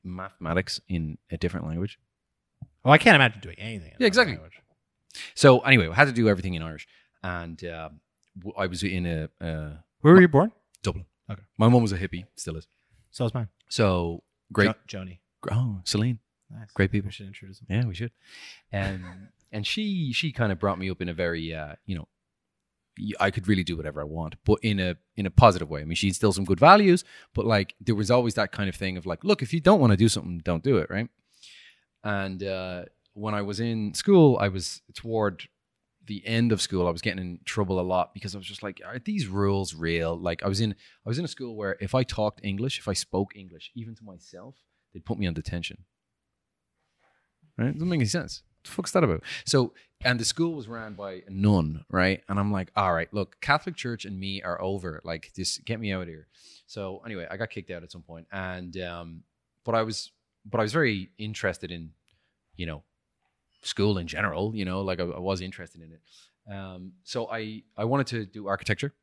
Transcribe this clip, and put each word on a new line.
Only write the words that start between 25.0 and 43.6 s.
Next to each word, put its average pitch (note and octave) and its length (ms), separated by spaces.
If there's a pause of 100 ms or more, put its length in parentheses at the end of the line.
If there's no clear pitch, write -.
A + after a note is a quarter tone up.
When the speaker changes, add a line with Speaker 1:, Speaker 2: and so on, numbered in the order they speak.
Speaker 1:
in G2+ 100
a F2+ 40
positive F2 380
way. D2 140
I - 20
mean, E2 120
she G2+ 120
instilled F#2+ 260
some F#2+ 100
good F2 140
values, F#3 460 (300)
but, G#2+ 120
like, G2+ 340
there A2 140
was G#2 160
always A#2+ 240
that G#2 180
kind G2 160
of F2+ 60
thing F#2+ 220
of, F2 100
like, F2 160
"Look, G3+ 200
if A#2+ 100
you E3 80
don't F3+ 200
wanna A2 160
do A2 120
something, F2 300
don't E2 260
do B2+ 140
it," - 120
right? A2 180 (920)
And, G2 400
uh, F#2 440 (260)
when G#2+ 220
I G#2 80
was G2+ 180
in A2+ 340
school, E3 460
I G2+ 80
was F#2 340 (120)
toward G#2+ 540 (580)
the G2+ 200
end A2+ 240
of G#2 100
school, F2 280
I - 20
was E2+ 120
getting F#2+ 180
in F2 240
trouble F#2+ 340
a F2+ 40
lot F#2 320
because G2 200
I G2+ 40
was F#2 80
just G2 180
like, G2 200
"Are A#2 140
these F3+ 300
rules G2 460
real?" E2 440
Like, E2+ 240
I G2 60
was G2 120
in, A2 120
I - 360
was A#2 120
in F3+ 40
a D3+ 40
school A#2+ 260
where G2+ 260
if G2 140
I C3 80
talked G#2+ 400
English, G#2+ 380
if - 80
I G2 60
spoke G2 420
English, F2 400